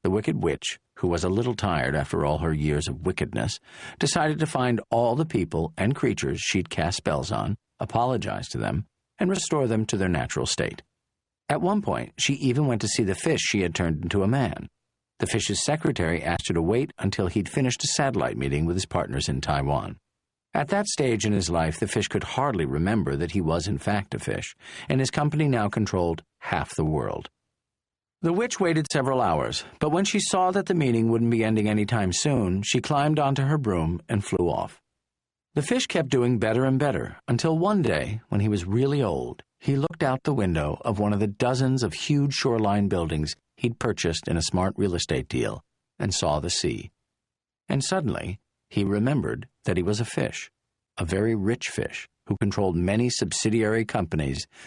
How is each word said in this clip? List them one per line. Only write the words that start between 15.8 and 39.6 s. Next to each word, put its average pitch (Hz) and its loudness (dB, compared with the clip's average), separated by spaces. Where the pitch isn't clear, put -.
asked 82 -2
her 92 0
to 82 2
wait 113 0
until 98 0
he'd 101 -2
finished 131 -2
a 139 -2
satellite 117 0
meeting 69 0
with 85 0
his 98 -2
partners 69 -2
in 69 -4
Taiwan. 69 -2
At 147 0
that 202 0
stage 120 0
in 107 2
his 95 0
life, 80 0
the 104 -2
fish 104 -2
could - -2
hardly 127 0
remember 78 0
that 80 -2
he 104 0
was 80 0
in 92 -2
fact 101 -2
a - -6
fish, - -6
and 135 2
his 131 0
company 147 2
now 113 2
controlled 90 0
half - -2
the 80 0
world. 65 -2
The 165 2
witch 226 -2
waited 160 2
several 131 2
hours, 78 0
but 151 2
when 175 4
she 202 2
saw 185 2
that 190 0
the 190 2
meeting 117 4
wouldn't 117 4
be 113 4
ending 110 4
anytime 104 2
soon, 101 2
she 127 0
climbed 151 2
onto 139 2
her 147 2
broom 87 0
and 101 0
flew 90 0
off. - -4
The 147 2
fish 247 0
kept 156 0
doing 123 2
better 110 2
and 131 2
better, 123 -2
until 160 2
one 190 2
day, 104 0
when 101 0
he 107 2
was 101 0
really 135 2
old, 67 -2
he 139 0